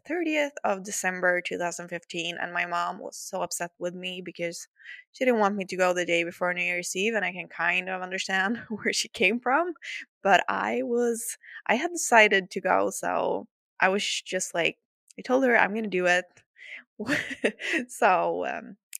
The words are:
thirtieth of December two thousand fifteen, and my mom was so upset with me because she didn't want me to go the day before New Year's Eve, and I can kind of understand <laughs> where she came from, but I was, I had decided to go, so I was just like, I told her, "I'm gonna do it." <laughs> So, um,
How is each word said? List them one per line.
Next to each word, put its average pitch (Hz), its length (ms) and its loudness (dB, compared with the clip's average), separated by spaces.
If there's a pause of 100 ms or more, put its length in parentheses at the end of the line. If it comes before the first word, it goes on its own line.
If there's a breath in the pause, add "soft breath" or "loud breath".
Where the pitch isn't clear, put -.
thirtieth 311 480 -2 (100)
of 196 180 0
December 180 600 0
two 180 160 -6
thousand 175 300 -6
fifteen, 170 520 -8
and 175 140 -6
my 175 100 0
mom 175 360 -2
was - 180 -12
so 180 240 -6
upset 175 360 -6
with 175 160 -6
me 180 280 -10
because 175 440 -8 (460 loud breath)
she 254 140 0
didn't 233 140 6
want 202 160 4
me 190 100 -4
to 185 100 -8
go 180 160 4
the 175 140 0
day 170 180 2
before 180 300 -2
New 175 80 -4
Year's 175 340 -4
Eve, 208 160 0
and 208 100 0
I 180 100 -4
can 170 160 -12
kind 180 420 0
of 185 100 -4
understand 190 640 -2
<laughs> - 60 -20
where 202 240 -4
she - 140 -2
came 208 320 2
from, 311 340 2 (480 loud breath)
but 190 260 6
I 208 360 -2
was, 240 520 -2 (300 loud breath)
I 202 80 4
had 330 180 -2
decided 214 600 6
to 190 100 -6
go, 185 260 4
so - 580 -2 (320)
I 190 120 4
was 202 120 0
just - 520 -4
like, 165 240 0 (400)
I 185 40 -14
told 262 220 2
her, 240 100 4
"I'm 185 200 4
gonna 220 140 -2
do 180 180 2
it." 180 180 4 (760 loud breath)
<laughs> 262 920 -2
So, 175 560 2
um, - 320 -8 (220)